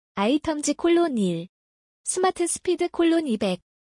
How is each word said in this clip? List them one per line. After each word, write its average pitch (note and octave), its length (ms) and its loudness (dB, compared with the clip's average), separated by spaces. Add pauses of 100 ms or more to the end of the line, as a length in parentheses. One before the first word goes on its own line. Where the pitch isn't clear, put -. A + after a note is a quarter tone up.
(160)
아이템즈 D4 600 0
콜론 E4+ 420 2
일. F3 320 -2 (540)
스마트 F#4 440 0
스피드 F4 420 -2
콜론 E4 380 2
이백. G#3 320 -2 (240)